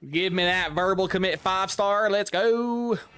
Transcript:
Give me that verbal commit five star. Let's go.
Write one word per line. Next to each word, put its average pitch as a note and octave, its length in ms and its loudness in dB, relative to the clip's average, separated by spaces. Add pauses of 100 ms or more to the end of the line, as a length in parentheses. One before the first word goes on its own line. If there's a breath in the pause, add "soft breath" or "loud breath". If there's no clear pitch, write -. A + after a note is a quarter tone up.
Give F3 240 -2
me F3+ 120 0
that F3 280 0
verbal F#3 360 0
commit F#3 320 0
five F#3+ 300 0
star. G#3 400 2
Let's G3+ 200 0
go. A#3 680 0 (200)